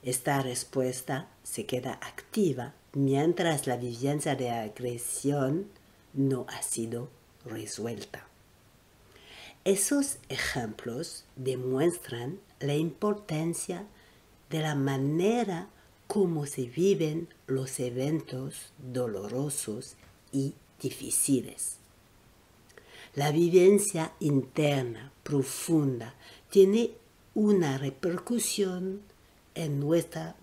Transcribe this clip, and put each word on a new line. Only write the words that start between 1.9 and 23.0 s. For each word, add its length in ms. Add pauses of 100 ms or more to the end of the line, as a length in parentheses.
activa 720 (200)
mientras 760
la 100
vivencia 580
de 160
agresión 1160 (460)
no 360
ha 120
sido 480 (360)
resuelta. 800 (1400)
Esos 520 (120)
ejemplos 960 (120)
demuestran 1040 (200)
la 160
importancia 1080 (640)
de 100
la 160
manera 920 (380)
como 380
se 200
viven 640 (180)
los 320
eventos 1000
dolorosos 1160 (360)
y 220 (280)
difíciles. 960 (1400)